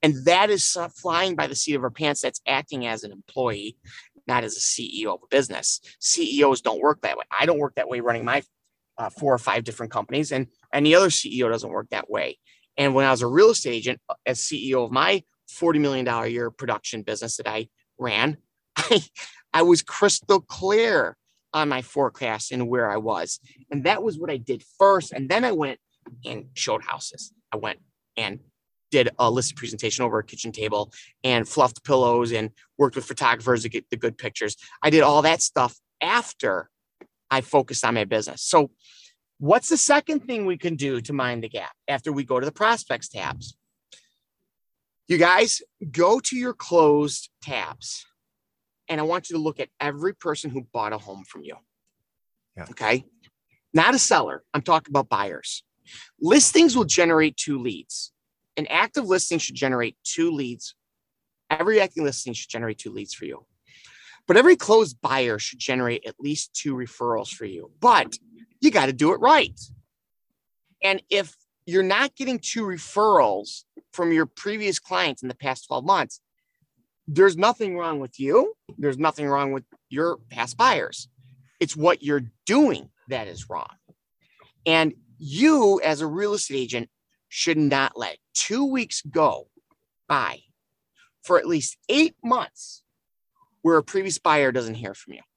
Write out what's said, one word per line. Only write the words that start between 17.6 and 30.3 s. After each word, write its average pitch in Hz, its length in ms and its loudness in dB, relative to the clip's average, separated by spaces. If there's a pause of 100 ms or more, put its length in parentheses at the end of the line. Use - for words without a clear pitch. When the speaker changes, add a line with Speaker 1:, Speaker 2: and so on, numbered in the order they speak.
Speaker 1:
ran, 123 400 -2 (200)
<laughs> - 200 -18
I, 196 260 2 (500)
I 160 100 4
was 175 200 6
crystal - 560 0
clear 190 800 0 (360)
on 156 140 0
my 135 140 -4
forecast 120 680 -4
and 123 180 -4
where 120 200 0
I 101 60 -2
was. 107 460 -6 (280)
And 143 140 -6
that 190 180 0
was 202 160 -4
what 165 140 -8
I 139 60 -6
did 117 260 -8 (160)
first. 196 320 4
And 135 180 -8
then 208 140 2
I 247 80 0
went 147 280 -4 (460)
and 117 280 -12
showed - 280 -4
houses. - 520 -12 (180)
I 110 60 -8
went 107 220 -8 (360)
and 107 240 -8 (500)
did 127 200 4 (100)
a 123 100 4
listed 123 280 -4
presentation 113 480 -6
over 110 120 -2
a 107 60 -2
kitchen - 300 -12